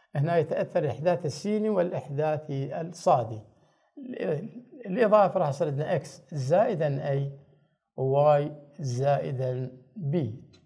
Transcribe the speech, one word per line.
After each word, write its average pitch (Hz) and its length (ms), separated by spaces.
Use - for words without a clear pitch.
هنا 165 220
يتأثر 165 460
الإحداث 165 420
السيني 214 440
والإحداث 156 800
الصادي. 139 920
الإضافة 202 540
راح 156 100
يصير 156 180
عندنا 147 280
إكس - 260
زائدًا 151 800
أي، 139 300
وواي 143 840
زائدًا 131 920
بي، 143 480